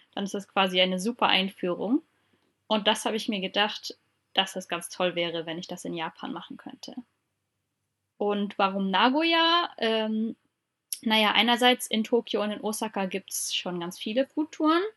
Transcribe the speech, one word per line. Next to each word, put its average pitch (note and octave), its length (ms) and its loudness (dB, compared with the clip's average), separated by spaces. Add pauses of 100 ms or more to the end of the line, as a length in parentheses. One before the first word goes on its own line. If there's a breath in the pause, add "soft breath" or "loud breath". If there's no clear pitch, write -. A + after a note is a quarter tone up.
(160 soft breath)
dann G3+ 80 -4
ist G3 100 -6
das G3+ 140 -6
quasi F#3 320 2
eine F#3 180 4
super G#3+ 300 0
Einführung. F#3+ 720 0 (680)
Und G#3+ 200 2
das G#3+ 160 2
hab A3 100 -2
ich A3 140 -4
mir G3+ 140 -4
gedacht, G3+ 560 -2 (360)
dass F#3+ 220 -2
es F#3 140 -8
ganz F3 180 -6
toll F3+ 280 -2
wäre, E3+ 300 -4
wenn E3 140 -6
ich - 80 -12
das F3+ 160 -10
in F3 100 -8
Japan E3 380 -8
machen - 240 -12
könnte. - 400 -16 (1200)
Und G3+ 420 -2
warum G3 320 2
Nagoya? E4 880 4
Ähm, A3 600 0 (640)
naja, A3 320 4
einerseits A#3+ 540 4
in A3 180 0
Tokio A#3 360 0
und G#3 100 -2
in G#3 100 -8
Osaka G#3 460 -2
gibt's - 460 -6
schon F3+ 280 -4
ganz F3 180 -8
viele A#3+ 260 0
Foodtouren. D#4+ 580 0 (140)